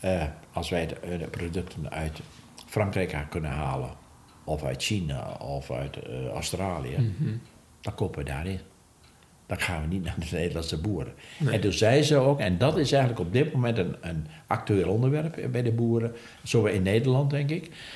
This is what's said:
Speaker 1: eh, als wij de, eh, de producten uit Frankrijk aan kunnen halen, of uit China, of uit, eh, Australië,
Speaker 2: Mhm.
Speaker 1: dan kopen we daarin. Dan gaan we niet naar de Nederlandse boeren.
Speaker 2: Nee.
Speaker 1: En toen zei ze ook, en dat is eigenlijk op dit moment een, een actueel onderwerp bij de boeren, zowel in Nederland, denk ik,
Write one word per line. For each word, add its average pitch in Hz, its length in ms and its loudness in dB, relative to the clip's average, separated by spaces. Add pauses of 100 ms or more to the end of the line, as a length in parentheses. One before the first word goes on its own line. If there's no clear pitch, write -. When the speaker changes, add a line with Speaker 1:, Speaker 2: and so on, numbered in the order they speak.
Speaker 1:
eh, 92 220 0 (300)
als 82 180 -4
wij 85 160 0
de, 78 80 -6
eh, 87 240 -6
de 82 100 -6
producten 82 640 -6
uit 78 300 -6 (460)
Frankrijk 98 480 0
aan 76 140 -4
kunnen 78 220 -4
halen, 69 400 -2 (540)
of 76 200 -4
uit 65 180 -4
China, 80 580 -2
of 71 300 -8
uit, 67 260 -4
eh, - 320 -8
Australië, 78 680 -4 (220)
Speaker 2:
Mhm. 123 140 0 (480)
Speaker 1:
dan - 140 -6
kopen 92 240 -2
we 73 120 -4
daarin. 87 280 -4 (880)
Dan 92 140 -4
gaan 85 220 -2
we 78 60 -2
niet 92 160 -2
naar 80 140 -4
de 82 80 -4 (100)
Nederlandse 80 440 -2
boeren. 82 320 -2 (260)
Speaker 2:
Nee. 135 160 2
Speaker 1:
En 101 60 2
toen 95 120 2
zei 117 300 6
ze 147 140 6
ook, 139 240 6
en 90 180 2
dat 127 180 4
is 143 160 2
eigenlijk 120 340 4
op 87 60 -4
dit 147 200 4
moment 120 260 2
een, 87 220 0
een 82 260 -4 (200)
actueel 98 460 2
onderwerp 143 600 0
bij 123 100 0
de 117 100 2
boeren, 117 420 2 (280)
zowel 107 300 4
in 98 100 2
Nederland, 127 480 4
denk 143 200 0
ik, 170 200 -4 (260)